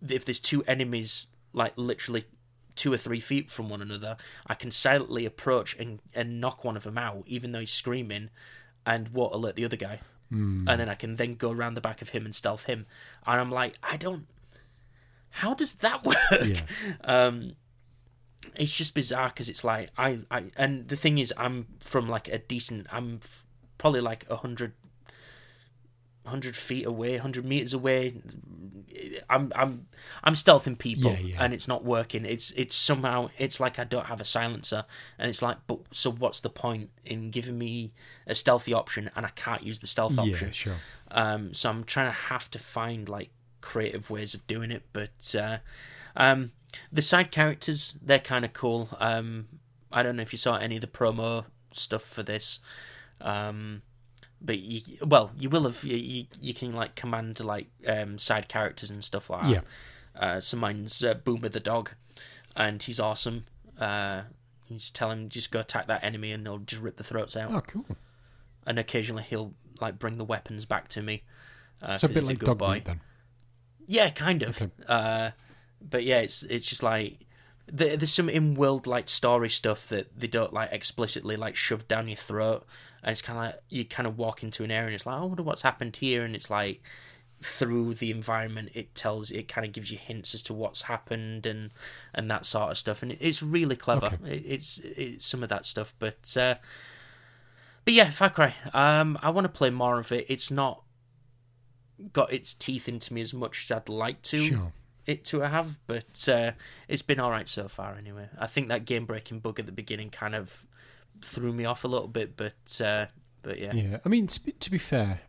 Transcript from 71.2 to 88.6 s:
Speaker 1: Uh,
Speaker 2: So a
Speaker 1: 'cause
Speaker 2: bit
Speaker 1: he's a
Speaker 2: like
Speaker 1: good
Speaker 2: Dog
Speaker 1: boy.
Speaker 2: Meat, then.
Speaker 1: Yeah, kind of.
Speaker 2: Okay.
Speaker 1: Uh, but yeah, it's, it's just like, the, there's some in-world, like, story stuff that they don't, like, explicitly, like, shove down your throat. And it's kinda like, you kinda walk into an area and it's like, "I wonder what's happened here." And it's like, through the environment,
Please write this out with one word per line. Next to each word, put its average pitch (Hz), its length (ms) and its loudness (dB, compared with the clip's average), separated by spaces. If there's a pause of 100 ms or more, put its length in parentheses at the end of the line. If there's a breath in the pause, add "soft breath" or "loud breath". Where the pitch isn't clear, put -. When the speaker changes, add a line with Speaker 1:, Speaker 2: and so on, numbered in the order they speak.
Speaker 1:
Uh, 98 180 -2
Speaker 2:
So 160 80 4
a - 20 6
Speaker 1:
'cause 156 60 2
Speaker 2:
bit 156 80 6
Speaker 1:
he's 135 60 0
a - 40 0
Speaker 2:
like 127 60 0
Speaker 1:
good - 80 0
Speaker 2:
Dog 120 120 4
Speaker 1:
boy. 98 160 4
Speaker 2:
Meat, 107 120 -4
then. 85 140 -4 (880 soft breath)
Speaker 1:
Yeah, 208 240 6
kind 156 320 2
of. 113 180 -4
Speaker 2:
Okay. 101 120 -2 (160)
Speaker 1:
Uh, 113 420 2 (500 soft breath)
but 127 240 -2
yeah, 127 140 6
it's, 110 260 2
it's 117 240 -2
just - 140 -2
like, 110 440 0 (400 soft breath)
the, 151 300 2
there's 151 160 4
some 175 160 6
in-world, 143 600 4
like, 123 200 0
story 120 420 6
stuff - 380 0
that - 300 -4
they 120 80 -4
don't, 113 260 0
like, 110 200 -2
explicitly, 107 640 -2
like, 110 180 -6
shove - 320 -2
down 113 220 0
your 107 80 -6
throat. 110 500 0 (380 loud breath)
And 113 60 0
it's 113 120 -2
kinda 117 180 -6
like, 113 180 -6 (100)
you 127 160 -4
kinda 117 260 -4
walk 113 340 -4
into 113 180 -6
an 110 80 -4
area 113 160 0
and 110 80 -4
it's 101 120 -8
like, 127 120 -4
"I 170 60 -4
wonder 185 180 -4
what's - 200 -4
happened 123 340 0
here." 123 280 0
And 113 120 -6
it's - 140 -6
like, 104 300 0 (600 loud breath)
through 117 520 0
the 113 180 -2
environment, 110 640 -4